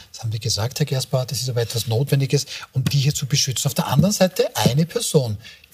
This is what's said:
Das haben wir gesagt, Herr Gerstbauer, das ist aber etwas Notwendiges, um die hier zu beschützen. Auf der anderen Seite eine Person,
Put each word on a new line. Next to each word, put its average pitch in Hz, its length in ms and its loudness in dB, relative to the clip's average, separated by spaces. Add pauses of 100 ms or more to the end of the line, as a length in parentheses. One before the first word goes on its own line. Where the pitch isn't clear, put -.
(120)
Das - 120 -14
haben 110 80 -2
wir 110 80 -6
gesagt, 107 400 -4
Herr 147 60 2
Gerstbauer, 131 400 -2
das 117 140 -6
ist 127 80 -4
aber 120 140 0
etwas 113 240 -4
Notwendiges, 139 600 2 (260)
um 131 120 0
die - 120 0
hier 143 180 2
zu 139 120 -4
beschützen. - 420 0
Auf - 60 0
der - 140 -2
anderen 160 240 4
Seite 185 420 2
eine 127 320 2
Person, 127 500 0 (380)